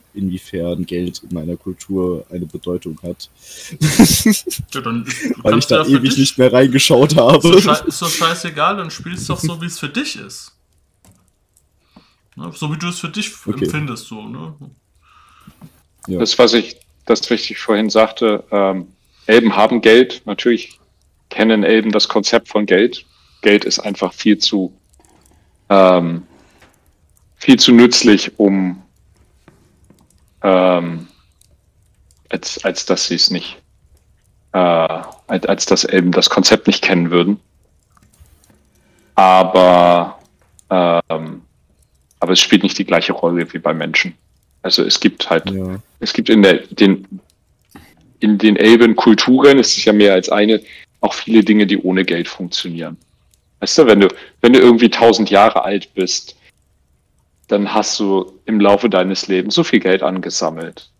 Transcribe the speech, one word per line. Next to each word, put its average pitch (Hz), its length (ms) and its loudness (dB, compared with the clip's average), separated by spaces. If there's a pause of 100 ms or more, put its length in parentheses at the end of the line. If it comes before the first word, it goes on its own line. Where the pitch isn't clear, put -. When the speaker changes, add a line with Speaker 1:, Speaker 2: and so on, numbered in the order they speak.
(140)
Speaker 1:
inwiefern 90 720 -8
Geld 87 380 -10
in 90 100 -14
meiner 82 220 -10
Kultur 90 760 -8
eine 87 160 -10
Bedeutung 85 560 -12
hat. - 280 -14 (500)
<laughs> - 920 -2
Speaker 2:
Ja, - 80 -8
dann 117 260 -8 (360)
Speaker 1:
Weil 107 100 0
Speaker 2:
kannst 113 120 0
Speaker 1:
ich 127 120 -2
da 156 80 0
Speaker 2:
du 135 60 -2
ja 139 60 2
für 123 60 2
Speaker 1:
ewig 135 80 0
Speaker 2:
dich 135 80 -6
Speaker 1:
nicht 135 200 -2
mehr 127 140 4
reingeschaut 135 640 2
habe. 139 320 4
Speaker 2:
Ist 185 180 6
doch 151 100 2
schei-, - 120 -6
ist - 140 -8
doch 165 80 -4
scheißegal, 170 680 -4
dann 170 140 -10
spiel's - 360 -14
doch - 120 -6
so, 160 220 -6
wie's 165 180 -12
für 147 100 -10
dich 269 280 -8
ist. - 360 -20 (1800)
Ne, - 180 -16
so 151 180 -10
wie 160 60 -10
du 170 100 -10
es 180 120 -12
für 170 80 -12
dich 208 200 -12
f-, - 200 -20
Speaker 1:
Okay. 135 160 -6
Speaker 2:
empfindest, 139 420 -8
so, 110 160 -16
ne? 147 320 -16 (1500)
Speaker 1:
Ja. 92 120 -6
Speaker 3:
Das, - 200 -2
was 117 160 4
ich, 110 220 -2 (300)
das, 107 240 -2
was 110 200 -6
ich - 80 -14
vorhin 107 320 -4
sagte, 110 600 0
ähm, 95 380 -2 (380)
Elben 113 300 4
haben 110 240 0
Geld, 117 460 4
natürlich - 520 -6 (520)
kennen 110 340 2
Elben 110 280 2
das 104 160 0
Konzept - 400 -2
von 107 180 -4
Geld. 104 380 0 (380)
Geld 104 220 2
ist 98 140 -4
einfach 98 340 -8
viel - 260 -2
zu, 95 340 -4 (960)
ähm, 90 560 2 (1120)
viel 123 220 4
zu - 140 2
nützlich, 117 680 4
um, 95 440 -2 (1600)
ähm, 90 640 0 (1200)
als, - 340 -10
als 95 220 -6
dass - 200 -2
sie's - 240 -2
nicht, 87 260 -10 (960)
äh, 95 60 -2
als, 87 880 -2
als 98 200 -4
dass - 180 0
Elben 90 260 0
das 87 200 0
Konzept - 360 0
nicht - 160 0
kennen 87 280 -2
würden. 87 280 0 (1800)
Aber, 90 1040 4 (520)
ähm, 85 720 -2 (800)
aber 90 120 -2
es 92 80 2
spielt - 220 2
nicht - 160 -4
die 95 80 -4
gleiche 85 260 -2
Rolle 85 400 -4
wie 87 60 -10
bei 78 160 -4
Menschen. 80 400 -6 (480)
Also - 200 -2
es - 160 -2
gibt - 300 -2
halt, 82 220 -2
Speaker 1:
Ja. 95 280 -8 (220)
Speaker 3:
es - 140 -8
gibt - 160 -4
in 107 120 4
der, 92 260 2
den, - 380 0 (1120)
in 104 180 2
den 104 180 4
Elben-Kulturen, 120 1000 4
es - 180 0
ist - 80 -6
ja 107 80 2
mehr 104 220 4
als 92 160 -2
eine, 104 320 0 (400)
auch 104 100 -2
viele 110 320 2
Dinge, 104 220 2
die 98 120 -2
ohne 92 280 -2
Geld 85 220 -4
funktionieren. 85 680 -12 (640)
Weißt - 180 -4
du, 147 80 6
wenn 104 140 6
du, 95 80 6 (320)
wenn 120 140 4
du 131 60 8
irgendwie 117 300 6
tausend 110 400 2
Jahre 101 340 4
alt 98 300 -6
bist, - 400 -6 (1120)
dann 101 260 -2
hast - 260 -2
du 98 320 -2 (140)
im 110 120 -2
Laufe 101 300 4
deines 95 400 -2
Lebens 95 260 -2
so 165 100 0
viel - 160 0
Geld 95 220 0
angesammelt. 82 840 -8 (120)